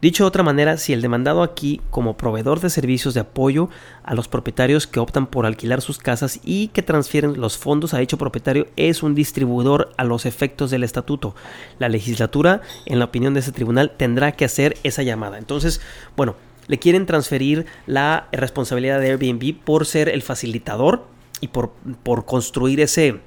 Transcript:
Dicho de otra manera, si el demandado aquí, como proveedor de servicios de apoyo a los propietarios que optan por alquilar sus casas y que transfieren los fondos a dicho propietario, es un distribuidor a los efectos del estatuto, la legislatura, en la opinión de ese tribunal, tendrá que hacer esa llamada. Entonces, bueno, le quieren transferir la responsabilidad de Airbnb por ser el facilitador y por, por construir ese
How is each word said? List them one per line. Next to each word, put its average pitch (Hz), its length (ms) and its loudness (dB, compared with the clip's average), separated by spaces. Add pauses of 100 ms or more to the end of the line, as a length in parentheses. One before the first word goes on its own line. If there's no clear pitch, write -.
Dicho 170 240 4
de 190 40 4
otra 185 140 0
manera, 151 340 2
si 156 160 -4
el 120 80 0
demandado 123 420 2
aquí, 151 460 -4
como 117 300 -2
proveedor 120 420 -2
de 180 80 0
servicios 127 460 0
de 123 60 2
apoyo 139 500 0 (320)
a - 120 -6
los 117 140 -2
propietarios 131 580 0
que - 140 -2
optan 131 260 0
por 123 200 -2
alquilar 117 340 -2
sus 147 160 -8
casas 131 480 -4
y 202 240 -2
que - 140 -2
transfieren 147 580 0
los 113 160 -2
fondos 151 380 0
a 135 40 0
dicho 131 200 0
propietario, 135 480 0 (100)
es 160 260 2
un 151 120 2
distribuidor 135 840 2
a 131 80 0
los 120 220 0
efectos 135 440 -2
del 127 140 0
estatuto, 123 500 -4 (440)
la 127 100 0
legislatura, 117 720 2 (240)
en 123 140 0
la 120 80 2
opinión 123 260 0
de 139 80 0
ese 131 120 -4
tribunal, 123 440 2
tendrá 131 360 2
que - 120 0
hacer 139 380 2
esa 139 200 -2
llamada. 107 360 -4
Entonces, 143 420 -2 (380)
bueno, 123 180 2 (300)
le - 120 0
quieren 185 280 4
transferir 147 580 0 (220)
la 143 440 0
responsabilidad 131 720 -2
de 131 120 2
Airbnb 131 520 -2
por 156 220 2
ser 151 240 0
el 139 100 -2
facilitador 120 840 -2 (340)
y - 80 -8
por, 117 240 -2 (300)
por 117 240 0
construir 127 540 0
ese 143 460 2